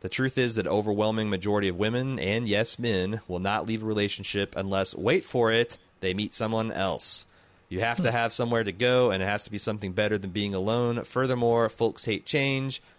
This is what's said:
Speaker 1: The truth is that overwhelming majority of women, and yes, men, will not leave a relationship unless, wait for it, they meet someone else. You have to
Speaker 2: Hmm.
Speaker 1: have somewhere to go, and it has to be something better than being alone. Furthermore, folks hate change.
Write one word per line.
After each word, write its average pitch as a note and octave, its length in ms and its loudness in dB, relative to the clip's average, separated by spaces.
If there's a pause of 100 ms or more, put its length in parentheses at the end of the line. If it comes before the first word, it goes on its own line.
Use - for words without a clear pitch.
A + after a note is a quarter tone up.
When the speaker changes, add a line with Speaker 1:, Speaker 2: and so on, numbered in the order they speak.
Speaker 1:
The - 80 -6
truth C3 280 0
is B2 160 2
that G#2+ 140 0
overwhelming G#2+ 640 2
majority G2+ 360 0
of F2+ 120 -2
women, B2 400 0
and A2 280 0
yes, G#2 300 0
men, G#2+ 500 0
will F2+ 120 -4
not G2+ 260 0
leave A2 160 -2
a A2 60 -6
relationship G2+ 680 -2
unless, F#2+ 380 0
wait D3 320 2
for A#2 260 2
it, A#2 280 2 (220)
they F#2 120 0
meet G2+ 220 -4
someone A2+ 360 -2
else. - 540 -4 (440)
You F#2 100 -4
have A#2 240 0
to A#2 80 2
Speaker 2:
Hmm. A#2+ 60 0
Speaker 1:
have A#2 140 2
somewhere A#2 320 2
to G2+ 80 0
go, B2 380 4
and F#2+ 140 2
it - 20 0
has G#2 200 0
to - 60 -14
be G#2 60 -6
something G#2 360 -4
better G#2 260 2
than G2 100 -6
being G2+ 240 -2
alone. A#2 520 0
Furthermore, A#2+ 640 2
folks - 360 -2
hate G2+ 220 -2
change. C3+ 560 -2 (160)